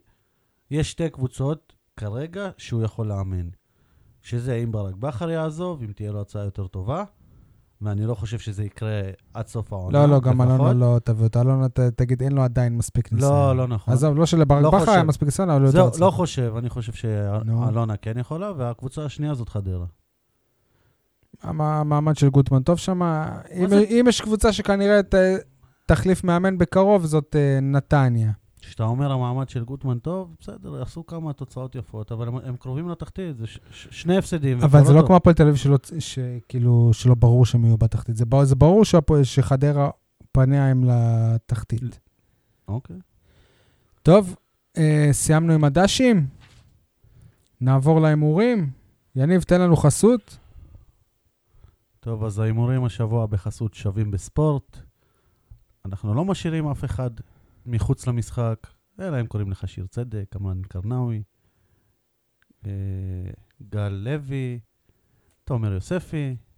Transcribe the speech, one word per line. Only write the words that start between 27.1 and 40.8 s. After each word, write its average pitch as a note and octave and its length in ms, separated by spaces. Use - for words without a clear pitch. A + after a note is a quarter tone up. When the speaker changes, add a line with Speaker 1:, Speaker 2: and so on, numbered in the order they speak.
Speaker 2:
אה, C#3 240
נתניה. C3+ 680
Speaker 1:
כשאתה - 240
אומר C3 280
המעמד B2+ 360
של A#2+ 160
גוטמן B2+ 340
טוב, E3+ 420
בסדר, E3+ 420
עשו D#3+ 240
כמה D#3+ 260
תוצאות C3 420
יפות, A2 380
אבל A#2 160
הם, A#2+ 160
הם B2+ 120
קרובים C3+ 320
לתחתית, E3+ 500
זה A2+ 80
ש-, - 120
ש-, - 200
שני F3 260
הפסדים, C#3+ 460
Speaker 2:
אבל C#3+ 180
Speaker 1:
וזה C3+ 60
Speaker 2:
זה C3+ 60
Speaker 1:
לא C#3+ 40
Speaker 2:
לא D#3+ 40
Speaker 1:
טוב. D#3 60
Speaker 2:
כמו F#3 100
הפועל E3+ 180
תל D#3+ 80
אביב D3 140
שלא, C#3 220
ש-, - 200
כאילו, A#2+ 440
שלא B2 220
ברור A#2+ 320
שהם A#2 180
יהיו A2+ 140
בתחתית. A2+ 380
זה A2+ 120
ב-, C#3 160
זה C3+ 100
ברור E3 300
שהפועל, D#3 400
שחדרה C#3 640
פניה C3+ 340
הם C3 200